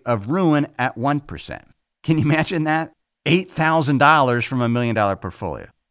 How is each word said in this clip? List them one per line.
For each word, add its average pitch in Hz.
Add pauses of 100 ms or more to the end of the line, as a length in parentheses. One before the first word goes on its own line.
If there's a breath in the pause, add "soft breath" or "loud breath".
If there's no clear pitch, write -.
of 113
ruin 156 (100)
at 123
one 143
percent. - (380)
Can 160
you 135
imagine 156
that? 156 (320)
Eight 175
thousand 160
dollars 135
from 127
a 117
million-dollar 110
portfolio 85 (240)